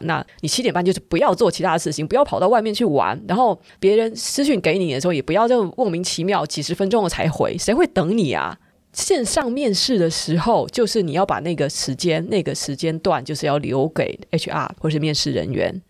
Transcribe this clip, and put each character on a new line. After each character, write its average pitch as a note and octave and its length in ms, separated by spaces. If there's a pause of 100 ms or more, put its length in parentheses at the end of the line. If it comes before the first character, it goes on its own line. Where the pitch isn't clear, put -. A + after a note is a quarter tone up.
那 D#3 200 (140)
你 - 80
七 F#3+ 140
点 A#3 120
半 F3 120
就 F#3 80
是 - 80
不 - 160
要 - 180
做 F#3+ 160
其 - 100
他 D#3+ 120
的 E3 60
事 E3 120
情， D3+ 160
不 - 80
要 C#4 80
跑 - 160
到 F3+ 80
外 A3+ 140
面 A3 120
去 A#3 120
玩， B2 420
然 F3+ 100
后 A#3 220 (220)
别 G3+ 160
人 A3+ 180
私 C#4 300
讯 C4 160
给 E3+ 160
你 E3+ 160
的 C3 80
时 F3+ 60
候 F3+ 40
也 D3 100
不 D#3 120
要 G#3+ 120
就 A#3 200 (100)
莫 A#3+ 140
名 E3+ 120
其 F3 220
妙 F3 220
几 D3+ 160
十 D3+ 120
分 F#3+ 160
钟 G#3+ 140
了 F3 60
才 - 200
回， - 280
谁 G3+ 160
会 E4 140
等 F#3+ 300
你 E3 140
啊？ D#2 260 (360)
线 - 320
上 C4 260
面 B3+ 240
试 A3+ 240
的 E3 100
时 D#3+ 280
候， F3 320
就 A#3 180
是 G#3+ 140
你 E3 100
要 F3+ 140
把 D3 160
那 E3 120
个 D3+ 160
时 - 240
间， E3 360
那 G#3 120
个 D3 140
时 - 180
间 D#3+ 260
段 D#3 240
就 D3+ 120
是 D3+ 100
要 D3 120
留 C#3 320
给 - 280 (140)
H - 180
R D3+ 300
或 D#3+ 100
是 D3+ 100
面 D3+ 140
试 C#3+ 200
人 F#2+ 180
员。 F2+ 380